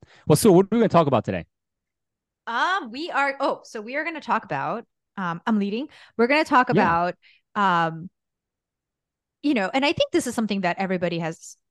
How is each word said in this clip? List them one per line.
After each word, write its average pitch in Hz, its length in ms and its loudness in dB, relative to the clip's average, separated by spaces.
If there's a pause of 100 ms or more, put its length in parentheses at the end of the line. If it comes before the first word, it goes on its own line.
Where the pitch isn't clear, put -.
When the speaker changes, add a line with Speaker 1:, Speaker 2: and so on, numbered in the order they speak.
(280)
Speaker 1:
Well, 156 80 6
so 208 160 6
what 180 140 8
are 190 60 -14
we 240 80 2
gonna 208 100 4
talk 170 180 4
about 123 160 2
today? 90 220 -4 (1000)
Speaker 2:
Um, 285 440 -2
we 302 180 -8
are, 269 300 -2
oh, - 240 -2
so - 180 -12
we 240 140 -12
are 302 80 -4
gonna 320 180 -8
talk 220 240 -2
about, 151 400 -6 (320)
um, 170 300 -6
I'm 226 100 2
leading. 208 320 -4 (260)
We're 233 120 2
gonna 294 180 2
talk 254 260 2
Speaker 1:
Yeah. - 20 2
Speaker 2:
about, 175 420 2 (400)
um, 170 540 0 (1300)
you 294 120 0
know, 196 200 0
and 262 120 0
I 311 80 0
think 571 180 -2
this 330 160 0
is 240 80 -8
something 208 260 -2
that 175 180 -2
everybody 180 400 -2
has 165 380 -10 (140)